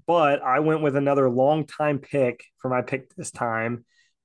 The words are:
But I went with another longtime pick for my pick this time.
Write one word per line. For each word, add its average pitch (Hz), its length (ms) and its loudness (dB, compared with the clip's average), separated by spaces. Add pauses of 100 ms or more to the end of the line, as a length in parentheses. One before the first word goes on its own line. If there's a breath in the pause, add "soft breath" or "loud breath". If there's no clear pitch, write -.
But 147 360 2
I 139 180 0
went 156 220 0
with 143 140 0
another 139 340 2
longtime 147 720 0
pick 127 440 -2 (140)
for 131 100 -8
my 127 140 0
pick - 320 -8
this - 160 -12
time. 117 560 -6 (380)